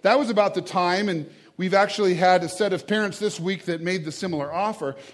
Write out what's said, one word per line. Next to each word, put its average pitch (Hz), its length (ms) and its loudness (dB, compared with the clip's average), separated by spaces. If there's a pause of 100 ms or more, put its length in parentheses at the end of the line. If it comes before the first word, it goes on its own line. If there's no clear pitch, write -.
that 233 160 6
was 247 100 -2
about 202 240 2
the 180 80 -4
time, 185 480 0
and 160 180 -4 (300)
we've 180 160 -2
actually 196 400 2
had 180 300 4
a 160 60 -4
set 202 240 -2
of 170 120 -4
parents 208 320 -2
this 208 220 -4
week 180 260 -4
that 165 160 -4
made 175 240 -4
the 156 60 -8
similar 151 420 -6
offer, 180 420 -4 (180)